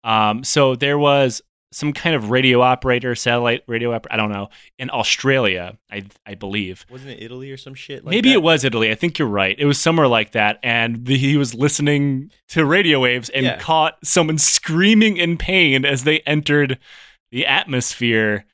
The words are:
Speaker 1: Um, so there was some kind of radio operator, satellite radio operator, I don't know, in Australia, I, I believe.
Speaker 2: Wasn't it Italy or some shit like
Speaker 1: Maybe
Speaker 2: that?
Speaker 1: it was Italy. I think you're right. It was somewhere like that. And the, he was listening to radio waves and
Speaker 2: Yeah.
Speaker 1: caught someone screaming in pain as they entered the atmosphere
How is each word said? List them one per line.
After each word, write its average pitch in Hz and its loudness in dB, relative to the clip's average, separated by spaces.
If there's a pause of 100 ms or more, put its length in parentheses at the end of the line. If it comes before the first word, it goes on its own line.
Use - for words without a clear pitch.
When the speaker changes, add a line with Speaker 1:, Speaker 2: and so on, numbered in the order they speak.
Speaker 1:
Um, 110 0
so 135 2
there 143 -2
was 139 2 (320)
some 147 -6
kind 165 -2
of 107 -4
radio 127 4
operator, 123 0
satellite 120 -2
radio 117 -4
operator, 113 -8
I 113 -2
don't 107 -2
know, 101 -8 (280)
in 131 -12
Australia, 110 -2 (120)
I, 101 -12 (220)
I 101 -16
believe. 98 -8
Speaker 2:
Wasn't 131 -20
it 107 -18
Italy 127 -16
or 135 -14
some 135 -20
shit - -16
like 151 -8
Speaker 1:
Maybe 233 2
Speaker 2:
that? 269 4
Speaker 1:
it 175 2
was 156 2
Italy. 113 0
I 110 -2
think 170 -4
you're 139 0
right. 101 0
It 143 -2
was 143 2
somewhere 165 4
like 110 0
that. 107 0
And 117 -2
the, 135 2
he 139 2
was 123 0
listening 143 0 (200)
to 160 0
radio 156 2
waves 123 0
and 131 -2
Speaker 2:
Yeah. 123 -2
Speaker 1:
caught 160 0
someone 160 0
screaming 202 2
in 170 0
pain 151 2
as 135 0
they 151 2
entered 147 0 (540)
the 123 -2
atmosphere 117 -2